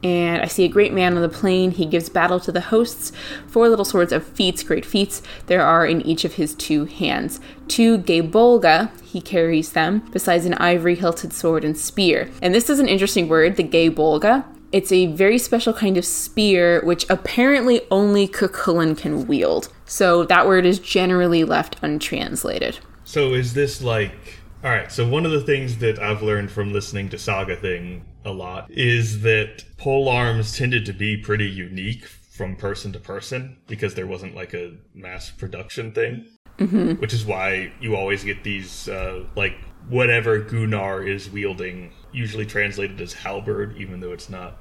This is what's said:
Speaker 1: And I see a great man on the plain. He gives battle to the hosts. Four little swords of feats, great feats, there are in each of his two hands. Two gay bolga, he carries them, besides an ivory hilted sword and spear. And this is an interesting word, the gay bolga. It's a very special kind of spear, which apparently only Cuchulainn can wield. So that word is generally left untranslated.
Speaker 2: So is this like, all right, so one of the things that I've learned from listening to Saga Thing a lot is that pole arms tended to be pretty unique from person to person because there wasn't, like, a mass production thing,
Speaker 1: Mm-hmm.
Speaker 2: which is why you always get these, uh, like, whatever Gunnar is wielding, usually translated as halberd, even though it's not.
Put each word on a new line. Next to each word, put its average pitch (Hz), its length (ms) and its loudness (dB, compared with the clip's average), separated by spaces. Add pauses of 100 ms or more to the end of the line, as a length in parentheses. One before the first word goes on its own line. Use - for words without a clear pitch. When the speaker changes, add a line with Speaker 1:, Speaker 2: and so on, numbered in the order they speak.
Speaker 1:
And 175 380 0
I - 60 -2
see 185 160 2
a 175 40 4
great 208 260 4
man 180 220 2
on 170 60 2
the 165 80 0
plain. 185 420 2
He 175 140 -2
gives 160 240 -2
battle 180 300 2
to 175 120 -6
the 175 80 0 (140)
hosts. - 380 0 (360)
Four 233 220 6
little 202 160 4
swords 175 260 2
of 151 140 -2
feats, - 380 -2
great - 200 -2
feats, - 380 -2 (240)
there 180 180 2
are 165 220 6
in 160 160 2
each 160 240 -2
of 156 80 -2
his 151 220 -2
two 151 300 0
hands. 151 540 -4 (280)
Two 226 320 4
gay 170 240 2
bolga, 214 680 6 (140)
he - 180 -10
carries 165 520 0
them, 175 280 2 (100)
besides 175 360 2
an 175 80 0
ivory 175 400 2
hilted 170 380 -2
sword 160 300 0
and 151 140 -2
spear. 165 540 2 (100)
And 180 140 2
this 226 120 4
is 285 120 2
an 262 80 4
interesting 196 400 2
word, 160 300 4
the 185 60 0
gay 165 280 4
bolga. 160 520 2 (280)
It's 190 200 2
a 185 140 6
very 190 320 4
special 233 360 0
kind 190 240 2
of 180 80 0
spear, 175 760 2
which 170 240 0
apparently 247 720 2 (100)
only 202 360 4
Cuchulainn 170 680 0
can 147 300 -4
wield. - 400 0 (180)
So 175 400 2
that 180 220 6
word 185 180 6
is 180 140 4
generally 180 640 2
left 156 400 -2
untranslated. - 960 -4 (240)
Speaker 2:
So 135 320 0
is 123 180 -2
this 139 300 -2
like, 107 320 -2 (480)
all 131 80 -2
right, 107 200 -2
so 120 160 0
one 151 200 0
of 160 40 0
the 147 100 2
things 131 360 -2
that 110 220 0
I've 107 240 -2
learned 104 260 0
from 101 240 -6
listening 101 360 -6
to - 100 -10
Saga 95 360 -4
Thing 90 500 -8 (180)
a 101 80 -10
lot 92 380 -12
is 117 540 0
that 110 400 0 (140)
pole 135 300 0
arms 117 480 0
tended 123 300 -2
to 101 80 -8
be 104 240 -4
pretty 104 320 -2
unique 95 560 -10
from - 500 -12
person 101 380 -8
to 92 60 -14
person 127 580 -12 (100)
because 104 280 -6
there 92 100 -8
wasn't, 92 300 -12
like, 90 180 -14
a 87 200 -10 (200)
mass 92 380 -16
production 104 600 -12
thing, 117 340 -4 (340)
Speaker 1:
Mm-hmm. 190 320 0 (100)
Speaker 2:
which 110 140 -4
is 110 100 -2
why 95 460 -4 (100)
you 107 140 -4
always 98 280 -4
get 101 200 -8
these, 98 440 -10
uh, 95 340 -8 (140)
like, 98 200 -2 (340)
whatever 117 480 2
Gunnar 104 640 -4
is 98 300 -6
wielding, 90 580 -8 (220)
usually 110 340 -6
translated 101 560 -4
as 87 120 -12
halberd, 101 640 -6
even 95 220 -12
though 90 100 -10
it's - 180 -14
not. 90 320 -14